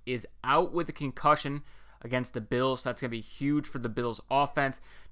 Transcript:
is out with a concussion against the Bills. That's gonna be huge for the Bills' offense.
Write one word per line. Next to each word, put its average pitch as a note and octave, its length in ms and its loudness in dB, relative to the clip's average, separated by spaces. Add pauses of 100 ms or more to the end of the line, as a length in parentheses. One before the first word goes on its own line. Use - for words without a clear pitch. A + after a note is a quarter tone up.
is B2 220 -4 (180)
out D3+ 300 4
with E3+ 160 0
a - 20 -4
concussion C#3+ 720 2 (400)
against B2 320 -2
the A#2+ 80 -4
Bills. B2+ 400 2
That's B2 180 -4
gonna B2+ 80 -2
be A#2 140 -6
huge C#3+ 440 0
for - 120 -6
the A#2+ 100 -2
Bills' A#2 320 -2 (100)
offense. C#3 520 2 (300)